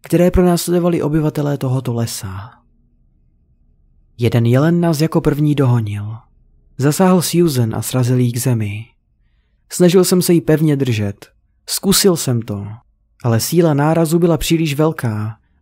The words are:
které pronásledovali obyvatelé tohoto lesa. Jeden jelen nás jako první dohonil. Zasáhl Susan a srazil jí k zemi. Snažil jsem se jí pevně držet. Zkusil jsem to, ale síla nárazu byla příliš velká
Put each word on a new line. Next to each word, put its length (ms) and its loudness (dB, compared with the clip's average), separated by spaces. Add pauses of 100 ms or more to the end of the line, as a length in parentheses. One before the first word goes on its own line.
které 300 2
pronásledovali 720 2
obyvatelé 560 -2
tohoto 360 -4
lesa. 580 -8 (1700)
Jeden 280 0
jelen 360 2
nás 200 0
jako 200 0
první 340 0
dohonil. 640 -2 (600)
Zasáhl 440 2
Susan 540 0
a 60 -4
srazil 380 0
jí 120 0
k 60 -8
zemi. 480 -4 (840)
Snažil 360 4
jsem 160 2
se 120 2
jí 80 2
pevně 340 2
držet. 520 -4 (380)
Zkusil 500 2
jsem 260 -2
to, 260 -8 (560)
ale 160 2
síla 340 2
nárazu 460 0
byla 180 2
příliš 360 -2
velká 640 -4 (240)